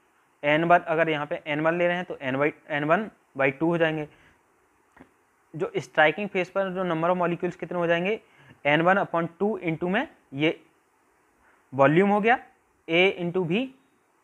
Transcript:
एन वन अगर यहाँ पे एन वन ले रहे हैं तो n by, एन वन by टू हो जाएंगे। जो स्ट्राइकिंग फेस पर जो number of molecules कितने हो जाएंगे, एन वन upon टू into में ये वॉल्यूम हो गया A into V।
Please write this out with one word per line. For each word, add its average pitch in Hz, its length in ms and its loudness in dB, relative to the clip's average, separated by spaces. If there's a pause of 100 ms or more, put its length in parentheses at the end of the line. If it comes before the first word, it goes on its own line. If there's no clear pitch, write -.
(440)
एन 151 200 2
वन 175 160 6
अगर 165 300 0
यहाँ 147 160 -4
पे 156 220 -8
एन 151 140 -4
वन 165 160 0
ले 175 100 0
रहे 175 80 -2
हैं 180 100 -6
तो 160 180 -12
n 131 120 -4
by, 147 160 0 (180)
एन 147 140 -4
वन 180 260 0 (280)
by 135 120 2 (100)
टू 160 80 0
हो 170 100 0
जाएंगे। 156 300 -2 (1500)
जो 160 240 -8
स्ट्राइकिंग 160 520 0
फेस 180 200 -4
पर 196 240 -2
जो 185 120 -4
number 165 240 -2
of 180 80 0
molecules 175 380 -2
कितने 175 220 -10
हो 170 100 -2
जाएंगे, 175 320 -2 (460)
एन 151 160 4
वन 185 160 4
upon 170 300 -2 (120)
टू 208 260 -2
into 170 240 -4
में 233 180 -2 (260)
ये 147 260 -2 (1120)
वॉल्यूम 151 360 6
हो 208 120 2
गया 226 160 2 (500)
A 165 160 4 (160)
into 175 280 -2
V। 214 180 0 (580)